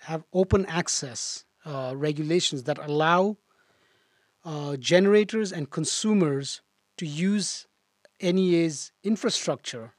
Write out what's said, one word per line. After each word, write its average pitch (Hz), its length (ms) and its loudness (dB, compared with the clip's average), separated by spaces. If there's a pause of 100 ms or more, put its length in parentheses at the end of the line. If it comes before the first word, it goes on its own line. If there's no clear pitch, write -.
have 160 220 -8 (100)
open 190 320 2
access, - 800 -6 (200)
uh, 135 300 -8
regulations 151 680 -2
that 143 140 -4
allow, 165 600 2 (1040)
uh, 147 320 -6
generators 196 760 4
and 156 160 -6
consumers 160 920 0 (340)
to 175 100 -8
use 175 600 -2 (520)
N 185 200 2
E 180 160 4
A's 165 360 0 (120)
infrastructure, 151 960 -4